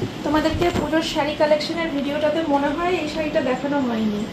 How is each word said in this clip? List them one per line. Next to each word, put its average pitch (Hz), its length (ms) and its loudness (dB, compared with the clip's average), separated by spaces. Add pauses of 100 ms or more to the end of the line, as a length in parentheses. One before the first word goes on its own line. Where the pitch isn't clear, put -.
(240)
তোমাদেরকে 311 460 2
পুজোর 294 320 0
শাড়ি 302 380 -2
কালেকশনের 311 500 2
ভিডিওটাতে 302 580 0
মনে 285 200 2
হয় 349 280 0
এই 311 200 -2
শাড়িটা 311 260 0
দেখানো 269 380 0
হয়নি, 220 540 0